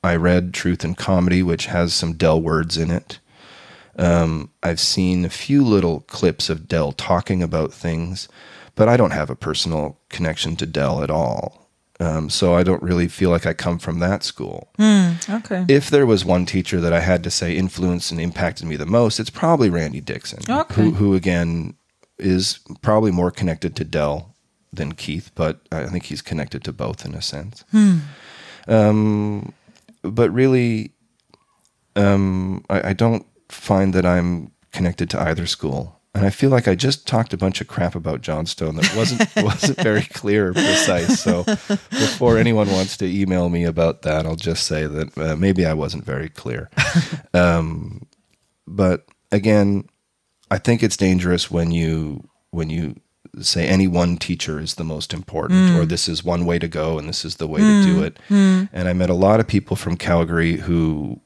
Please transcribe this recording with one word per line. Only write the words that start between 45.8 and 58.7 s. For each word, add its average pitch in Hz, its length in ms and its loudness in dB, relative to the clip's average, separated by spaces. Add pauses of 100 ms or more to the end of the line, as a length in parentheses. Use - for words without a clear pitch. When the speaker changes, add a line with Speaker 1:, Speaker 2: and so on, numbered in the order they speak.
Speaker 1:
very 69 240 -6
clear. - 460 -10
<laughs> - 40 0 (540)
Um, 82 760 0 (580)
but 92 400 0 (240)
again, 101 600 2 (600)
I 98 80 -2
think 117 260 2
it's 104 120 0
dangerous 90 560 2
when 85 200 0
you, 80 580 -2 (220)
when 82 180 -6
you 78 260 -6 (460)
say 85 260 -2
any 95 220 4
one 87 260 2
teacher 82 420 -6
is 80 180 -8
the 82 100 -8
most 80 280 -8
important, 85 580 0
Speaker 2:
Mm. 170 60 4
Speaker 1:
or 80 80 2
this 85 220 -2
is 82 160 -4
one 87 220 0
way 85 140 0
to 82 100 -4
go 80 280 -2
and 76 120 -8
this - 160 -6
is 78 100 -10
the 80 120 -6
way 170 120 -2
to 208 240 4
do 185 160 2
Speaker 2:
Mm. 196 60 0
Speaker 1:
it. - 140 -10 (100)
Speaker 2:
Mm. 196 420 4